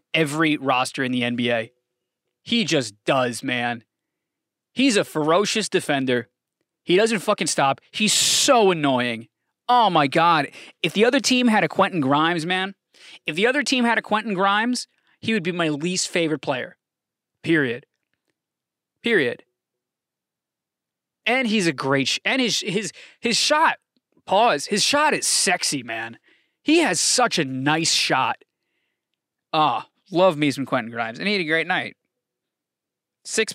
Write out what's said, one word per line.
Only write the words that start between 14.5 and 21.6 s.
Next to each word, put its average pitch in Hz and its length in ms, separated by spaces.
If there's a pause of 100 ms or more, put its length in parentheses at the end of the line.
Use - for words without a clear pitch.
he - 140
would 208 100
be 175 80
my 170 160
least 156 400
favorite 156 340
player. 123 360 (640)
Period. 143 420 (1160)
Period. 165 400 (1800)
And 247 220
he's 202 200